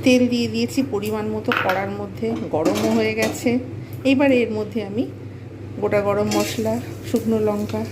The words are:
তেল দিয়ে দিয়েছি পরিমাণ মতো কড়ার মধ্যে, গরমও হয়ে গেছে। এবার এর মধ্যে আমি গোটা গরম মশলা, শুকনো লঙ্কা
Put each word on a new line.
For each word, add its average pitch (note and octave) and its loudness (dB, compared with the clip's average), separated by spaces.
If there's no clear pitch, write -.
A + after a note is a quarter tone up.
তেল B3+ 8
দিয়ে A#3+ 0
দিয়েছি A#3+ 0
পরিমাণ G#3+ -2
মতো G#3+ -2
কড়ার G3 0
মধ্যে, G3+ -6
গরমও G3+ 2
হয়ে A3 2
গেছে। A3+ 0
এবার C#4 6
এর A3 0
মধ্যে G#3+ -4
আমি A3+ -2
গোটা G3+ 2
গরম G#3 2
মশলা, A3 0
শুকনো A3 2
লঙ্কা G#3 -2